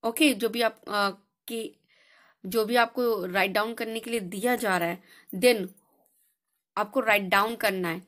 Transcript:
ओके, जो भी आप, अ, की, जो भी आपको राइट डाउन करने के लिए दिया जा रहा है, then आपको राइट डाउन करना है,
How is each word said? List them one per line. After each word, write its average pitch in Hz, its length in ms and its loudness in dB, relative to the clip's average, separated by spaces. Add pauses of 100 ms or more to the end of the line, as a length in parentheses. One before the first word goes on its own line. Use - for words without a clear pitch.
ओके, 254 300 4
जो 214 140 -2
भी 233 140 -2
आप, 220 260 -2
अ, 202 220 0 (380)
की, 226 320 -10 (640)
जो 214 180 0
भी 233 120 0
आपको 233 500 2
राइट 190 240 0
डाउन 214 240 0
करने 226 260 -6
के 233 100 -12
लिए 233 100 -2
दिया 202 360 -2
जा 196 220 0
रहा 170 100 0
है, 175 140 -8 (320)
then 202 340 2 (1080)
आपको 208 240 0
राइट 214 220 4
डाउन 202 340 2
करना 190 320 0
है, 175 200 -6